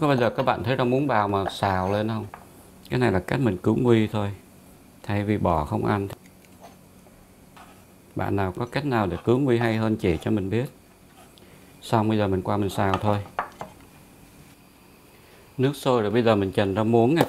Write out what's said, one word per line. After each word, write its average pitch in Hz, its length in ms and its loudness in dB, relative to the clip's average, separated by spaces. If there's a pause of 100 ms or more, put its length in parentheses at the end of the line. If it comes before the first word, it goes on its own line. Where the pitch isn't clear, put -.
có 156 60 0
bao 139 100 4
giờ 120 120 4
các 131 140 -2
bạn 120 200 0
thấy 127 140 0
rau 127 80 0
muống 131 220 0
bào 107 200 2
mà 98 240 0
xào 95 400 0
lên 107 160 0
không? 110 180 -6 (640)
Cái 127 100 -2
này 120 120 2
là 92 80 2
cách - 200 -2
mình 110 180 0
cứu 110 240 0
nguy 113 260 4
thôi. 101 240 -4 (720)
Thay 104 200 -2
vì 104 140 0
bỏ 87 280 0
không 107 200 -4
ăn. 101 220 -2 (2000)
Bạn 101 200 -4
nào 95 220 -2
có 120 80 -6
cách 143 200 -4
nào 117 220 0
để 85 180 -4
cứu 120 140 4
nguy 131 180 2
hay 113 200 0
hơn 110 180 0
chỉ 90 260 0
cho 107 100 -4
mình 98 180 -2
biết. 113 160 -2 (1160)
Xong 110 280 0
bây 110 80 0
giờ 104 100 0
mình 95 140 -2
qua 104 160 -2
mình 101 120 -2
xào 98 280 -2
thôi. 104 200 0 (2500)
Nước 131 180 0
sôi 127 260 2
rồi, 104 100 0
bây 117 120 2
giờ 113 120 4
mình 98 160 0
trần 98 240 0
rau 107 100 0
muống 117 300 4
nha 170 140 4